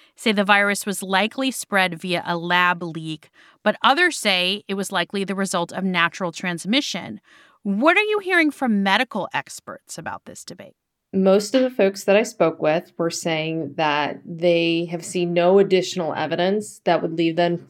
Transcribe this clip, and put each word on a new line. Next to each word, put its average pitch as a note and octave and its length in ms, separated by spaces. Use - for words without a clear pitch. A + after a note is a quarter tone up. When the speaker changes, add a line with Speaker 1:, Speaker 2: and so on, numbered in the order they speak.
Speaker 1:
say - 160
the G3+ 120
virus G3+ 440
was G3 160
likely G#3+ 480
spread F#3 500
via F3 240
a E3+ 120
lab F3 440
leak, D#3+ 480
but G#3 220
others C#4+ 340
say F#3+ 500
it G3 80
was G3 160
likely F#3+ 340
the F#3+ 100
result F#3 380
of F#3 100
natural F3 480
transmission. F#3+ 880
What A#3 340
are G#4+ 60
you G#4+ 160
hearing F4 320
from G#3+ 320
medical G3 500
experts - 640
about G2 260
this - 220
debate? - 320
Speaker 2:
Most G3 420
of C4 80
the B3+ 80
folks G3 360
that G3 100
I A3 80
spoke E3 380
with D#3+ 360
were E3 120
saying D#3+ 640
that D3 520
they E3+ 600
have E3 180
seen F3 300
no F3+ 260
additional F3+ 540
evidence F3 720
that E3+ 160
would E3 160
lead E3 180
them F3 340